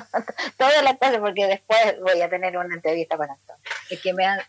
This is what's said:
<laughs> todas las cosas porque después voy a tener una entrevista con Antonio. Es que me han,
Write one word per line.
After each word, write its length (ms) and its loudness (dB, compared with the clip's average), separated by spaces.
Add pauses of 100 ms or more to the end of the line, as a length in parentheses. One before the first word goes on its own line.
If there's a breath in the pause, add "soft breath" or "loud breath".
(140)
<laughs> 440 -6
todas 260 4
las 140 2
cosas 200 2
porque 280 0
después 560 2
voy 180 2
a 80 0
tener 300 -4
una 160 -6
entrevista 420 -2
con 140 -4
Antonio. 320 -20 (260 loud breath)
Es 120 -10
que 120 -4
me 140 0
han, 120 0 (100)